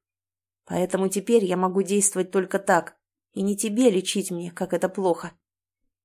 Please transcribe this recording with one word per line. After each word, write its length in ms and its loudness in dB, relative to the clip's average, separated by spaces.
Поэтому 400 0
теперь 380 2
я 100 -2
могу 260 0
действовать 480 0
только 300 0
так. 380 2
И 100 -6
не 140 0
тебе 340 2
лечить 420 0
мне, 200 -8
как 220 -6
это 160 0
плохо". 420 -2